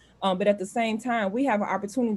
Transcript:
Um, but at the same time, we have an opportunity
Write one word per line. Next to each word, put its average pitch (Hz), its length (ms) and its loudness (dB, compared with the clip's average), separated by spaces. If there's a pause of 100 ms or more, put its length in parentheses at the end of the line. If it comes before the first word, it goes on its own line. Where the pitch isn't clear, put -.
(220)
Um, 190 160 0
but 196 100 2
at 202 120 4
the 185 60 -4
same 226 320 -2
time, 220 360 -2
we 247 100 0
have 233 160 2
an 208 80 0
opportunity 202 500 -2